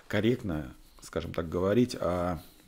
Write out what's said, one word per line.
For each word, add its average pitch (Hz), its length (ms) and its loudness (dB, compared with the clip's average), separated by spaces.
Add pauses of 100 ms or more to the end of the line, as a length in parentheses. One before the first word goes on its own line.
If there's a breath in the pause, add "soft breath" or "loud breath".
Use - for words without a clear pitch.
корректно, 101 680 0 (280)
скажем - 320 -4
так, 82 160 -2
говорить 104 440 4
о, 87 460 0 (280 loud breath)